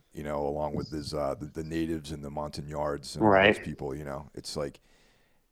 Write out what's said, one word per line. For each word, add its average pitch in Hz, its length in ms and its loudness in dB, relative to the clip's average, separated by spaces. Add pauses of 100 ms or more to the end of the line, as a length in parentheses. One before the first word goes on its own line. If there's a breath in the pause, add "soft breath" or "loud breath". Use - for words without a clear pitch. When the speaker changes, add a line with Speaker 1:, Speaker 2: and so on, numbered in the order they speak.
(120)
Speaker 1:
you 76 100 -8
know, 73 240 0
along 73 280 0
with 73 160 -2
his, 76 240 -4
uh, 69 240 2
the, 73 80 -8
the 80 180 -6
natives 80 480 -2
and 73 100 -8
the 71 80 -8
Montagnards 76 840 -4
and 110 80 2
all 104 60 10
Speaker 2:
Right. 98 240 8
Speaker 1:
those - 100 -6
people, 73 300 -4
you 76 100 -6
know, 69 300 -8
it's - 220 -8
like, 71 240 -4 (720)